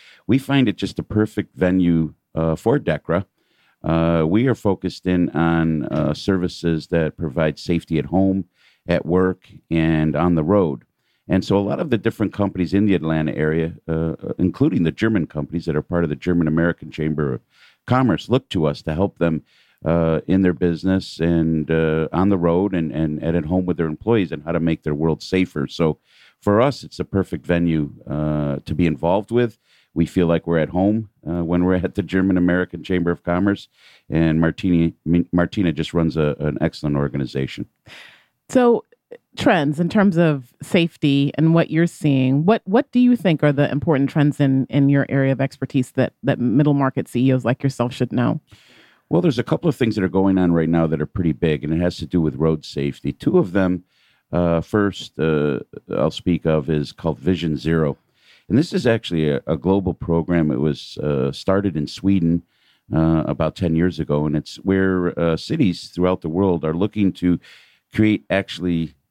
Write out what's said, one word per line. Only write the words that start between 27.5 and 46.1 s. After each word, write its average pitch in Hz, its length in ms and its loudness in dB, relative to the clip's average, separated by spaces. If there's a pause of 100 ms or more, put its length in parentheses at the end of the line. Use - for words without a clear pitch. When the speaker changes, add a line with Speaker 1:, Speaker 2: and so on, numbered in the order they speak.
Speaker 1:
uh, 76 600 -4
to 80 80 -6
be 87 120 2
involved 85 440 0
with. 120 280 0 (360)
We 85 100 2
feel 87 220 0
like 82 200 0
we're 85 120 0
at 76 120 -2
home, 104 380 0 (180)
uh, 87 160 -4
when 87 220 0
we're 92 120 2
at 90 180 -4
the 101 80 -4
German-American 90 800 0
Chamber 87 280 -2
of 85 120 -6
Commerce. 95 460 -2 (420)
And 80 320 2
Martini, 82 500 0 (140)
Mi-, 87 260 2
Martina 87 400 0
just 78 220 -6
runs 80 240 0
a, 73 200 0
an 73 220 -4
excellent 76 360 -2
organization. 69 680 -4 (840)
Speaker 2:
So 240 340 2 (520)
trends 156 440 2
in 175 80 2
terms 196 280 4
of 151 460 2
safety 143 720 2
and 160 200 4
what 165 160 4
you're 165 180 2
seeing, 139 580 2
what, 220 180 2
what 196 280 0
do 247 80 2
you 247 160 4
think 160 260 0
are 147 100 4
the 139 180 2
important 139 380 0
trends 147 320 2
in, 135 300 2
in 139 180 4
your 139 200 2
area 135 240 2
of 131 80 -2
expertise 135 520 -2
that, - 200 0 (100)